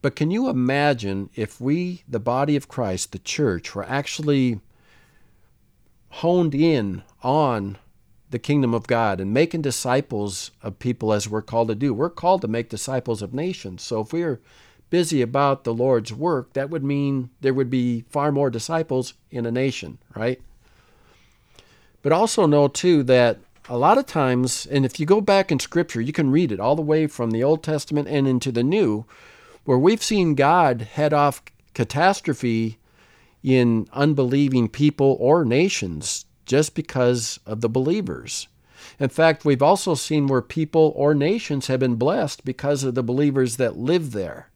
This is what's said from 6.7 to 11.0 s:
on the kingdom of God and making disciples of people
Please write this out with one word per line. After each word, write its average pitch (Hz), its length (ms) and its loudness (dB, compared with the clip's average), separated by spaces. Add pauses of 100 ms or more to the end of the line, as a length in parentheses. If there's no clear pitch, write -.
on 123 560 0 (540)
the 120 80 -4
kingdom 135 360 0
of 113 100 -2
God 110 340 0
and 98 140 -4
making 165 300 0
disciples 123 880 -4 (100)
of 101 160 -10
people 117 340 -2